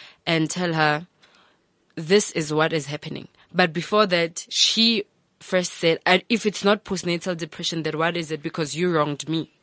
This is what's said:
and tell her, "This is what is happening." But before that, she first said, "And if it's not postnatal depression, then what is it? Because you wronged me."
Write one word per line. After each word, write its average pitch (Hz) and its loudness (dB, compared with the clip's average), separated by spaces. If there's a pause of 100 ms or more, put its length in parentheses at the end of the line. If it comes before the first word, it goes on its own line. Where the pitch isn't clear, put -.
(260)
and 160 2
tell 175 -2
her, 156 2 (880)
"This 175 2
is 151 -2
what 156 2
is 147 -2
happening." 147 -10 (260)
But 175 2
before 214 2
that, 170 -2
she 226 2 (340)
first - -2
said, 165 0
"And 185 4
if 220 0
it's - -4
not 208 2
postnatal 175 -4
depression, 165 -6
then 151 -4
what 170 0
is 160 -6
it? 151 -8
Because 151 -4
you 180 0
wronged 147 0
me." 160 -4 (100)